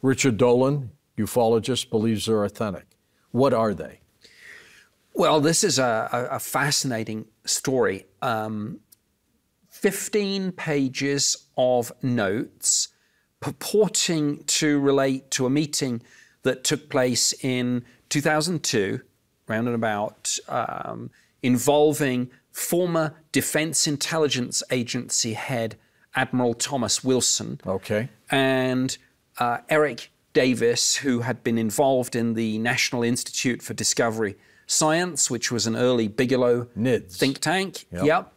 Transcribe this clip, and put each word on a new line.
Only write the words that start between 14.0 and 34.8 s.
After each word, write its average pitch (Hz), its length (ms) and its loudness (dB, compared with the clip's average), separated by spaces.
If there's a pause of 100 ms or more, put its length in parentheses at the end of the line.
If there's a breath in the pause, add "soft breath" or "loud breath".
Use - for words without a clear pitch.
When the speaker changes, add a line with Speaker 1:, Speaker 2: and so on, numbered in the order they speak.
Speaker 2:
to 147 360 2
relate 139 520 2
to 127 140 0
a 127 40 2
meeting 139 520 -2 (400 soft breath)
that 131 220 0
took 147 240 -2
place 127 440 2 (120)
in 123 400 -2 (240 soft breath)
two 147 120 0
thousand 156 440 0
two, 110 360 0 (460)
round 113 200 -2
and 120 80 -2
about, 110 640 -4 (100)
um, - 600 -6 (320 soft breath)
involving 139 880 2 (220 soft breath)
former 165 600 -2 (180)
Defense 156 540 0
Intelligence 143 840 -2
Agency 120 640 -2
head 113 440 -6 (380 soft breath)
Admiral 123 400 0
Thomas 120 480 -4
Wilson 127 640 0
Speaker 1:
Okay. 107 420 -2 (220)
Speaker 2:
and, 131 680 0 (420 soft breath)
uh, 120 200 0 (100)
Eric 151 420 0 (240)
Davis, 120 600 2
who 127 240 0
had 120 220 -4
been 117 140 0
involved 123 580 0
in 117 200 0
the 110 240 -2
National 120 440 0
Institute 120 600 -2
for - 120 -12
Discovery 110 600 -2 (300 soft breath)
Science, 160 640 0